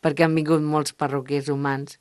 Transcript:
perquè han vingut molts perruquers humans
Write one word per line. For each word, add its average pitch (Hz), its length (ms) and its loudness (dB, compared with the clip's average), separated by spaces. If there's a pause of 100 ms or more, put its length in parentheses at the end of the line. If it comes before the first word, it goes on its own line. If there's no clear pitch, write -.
perquè 160 240 4
han 160 80 2
vingut 160 260 2
molts 151 320 -2
perruquers 139 560 -4
humans 139 520 -4